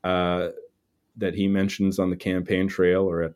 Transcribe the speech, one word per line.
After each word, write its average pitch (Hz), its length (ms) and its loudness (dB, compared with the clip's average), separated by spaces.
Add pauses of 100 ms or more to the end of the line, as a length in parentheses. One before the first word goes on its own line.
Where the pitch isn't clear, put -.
uh, 90 440 0 (680)
that 95 180 -2
he 98 140 0
mentions 98 500 0
on 92 120 0
the 90 60 -2
campaign 92 520 -2
trail 92 340 2
or 85 200 0
at 80 140 -4